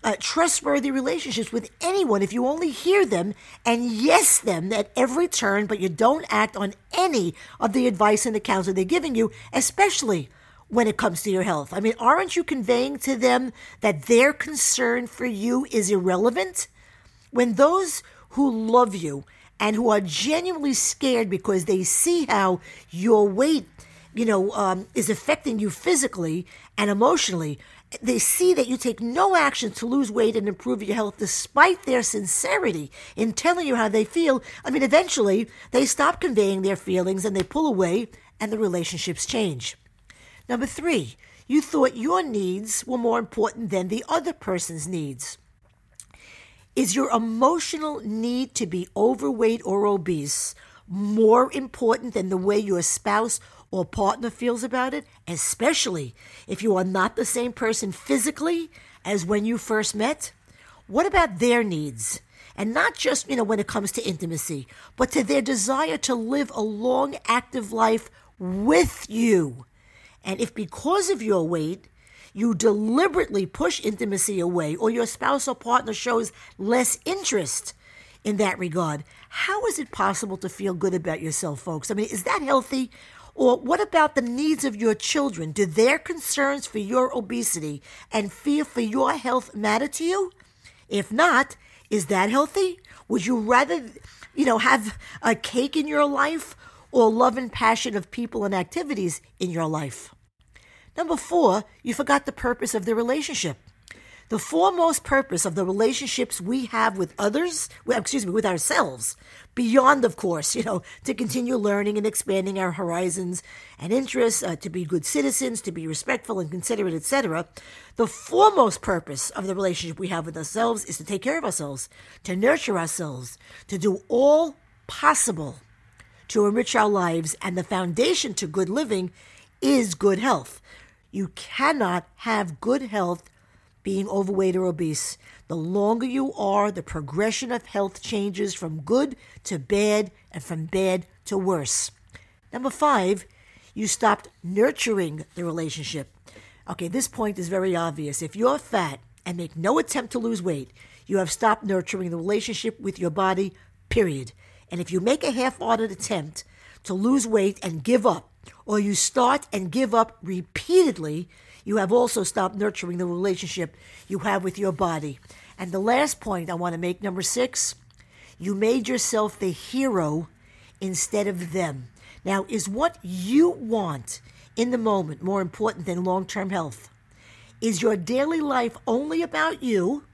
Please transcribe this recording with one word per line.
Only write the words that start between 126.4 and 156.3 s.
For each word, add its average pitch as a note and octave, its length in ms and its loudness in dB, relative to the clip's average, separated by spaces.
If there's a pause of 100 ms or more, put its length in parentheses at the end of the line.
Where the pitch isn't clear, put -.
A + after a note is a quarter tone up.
enrich G#3 300 2
our G#3+ 140 6
lives, E3+ 520 0
and F#3 160 -4
the F3+ 60 -2
foundation G#3 720 0
to - 100 -4
good F3 240 -2
living G#3 420 -2 (480)
is B3 360 2
good F#3+ 240 4
health. G#3+ 420 -2 (480)
You G3 200 -6
cannot A#3 800 -2 (100)
have G#3 440 -4
good C4 220 0
health F#3+ 400 -2 (580)
being G3 280 -4
overweight F#3+ 480 0
or F#3 80 2
obese. D#3+ 520 -2 (300)
The E3 80 -6
longer G3+ 500 0
you C4+ 280 -2
are, G3+ 360 2
the F#3 140 -8
progression F#3+ 680 -4
of A#3+ 140 -4
health G3 380 -4
changes G3+ 500 -4
from D#3+ 280 -8
good B3+ 340 2 (300)
to F#3 120 -6
bad G#3 540 0 (200)
and D3+ 120 -12
from D#3+ 220 -8
bad F#3 420 0 (180)
to G3+ 120 -4
worse. F3+ 520 -2 (640)
Number B3+ 160 -4
five, G#3 560 2 (480)
you G#3+ 140 -4
stopped - 400 0 (160)
nurturing F#3+ 920 0
the F3 120 -8
relationship. D#3+ 680 -6 (560)
Okay, F3+ 200 -6
this B3+ 180 -2
point G#3 320 -4
is E3+ 100 -6
very F#3 260 0
obvious. D#3 460 -4
If D#3+ 140 -10
you're B3+ 240 2
fat E3 400 -4 (260)
and F3 120 -6
make F3 180 -10
no G3 240 2
attempt D4 320 -4
to B3+ 80 -4
lose A3 240 -4
weight, D3+ 280 -4 (360)
you G3 100 0
have F#3 140 0
stopped A3 320 2
nurturing F#3 480 -2
the E3+ 60 -6
relationship G#3+ 640 -4
with F#3+ 200 -6
your F3 100 0
body, F#3+ 440 0 (340)
period. D3 460 0 (360)
And F3 100 -6
if E3 120 -6
you F3+ 80 2
make B3 240 0
a C#4+ 80 0
half-hearted A3+ 580 -2
attempt F3 540 -8 (400)